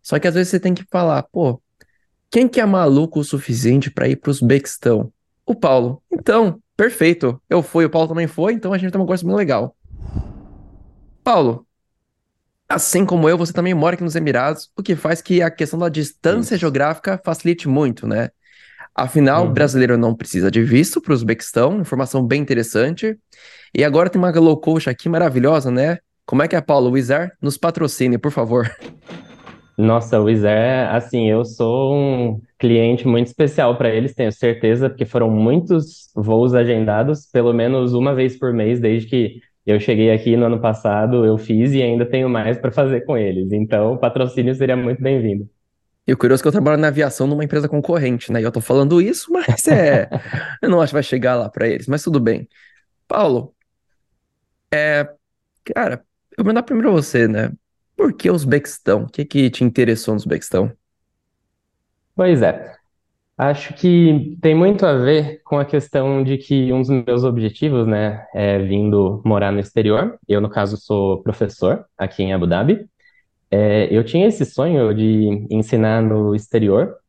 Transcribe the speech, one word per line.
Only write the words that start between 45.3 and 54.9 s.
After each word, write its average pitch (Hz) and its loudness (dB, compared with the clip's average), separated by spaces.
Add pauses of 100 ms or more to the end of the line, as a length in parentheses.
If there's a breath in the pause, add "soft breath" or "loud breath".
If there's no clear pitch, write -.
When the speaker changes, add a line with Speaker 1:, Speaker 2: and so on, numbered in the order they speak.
Speaker 1:
E 131 -2
o 127 0
curioso 127 2
é - -14
que 160 2
eu 143 0
trabalho 151 2
na 151 2
aviação 139 -2
numa 147 -2
empresa 147 -4
concorrente, 143 -2
né? 117 0
E - -2
eu 113 -2
tô - -4
falando 139 2
isso, 320 -2
mas - -2
é, 151 4
Speaker 2:
<laughs> - -10
Speaker 1:
eu - 0
não 175 4
acho 151 2
que 143 -8
vai 143 0
chegar 127 0
lá 113 -4
pra - -2
eles, 110 -4
mas 147 -4
tudo 151 0
bem. 113 -2 (580 soft breath)
Paulo, 135 0 (1200)
é, 151 0 (560)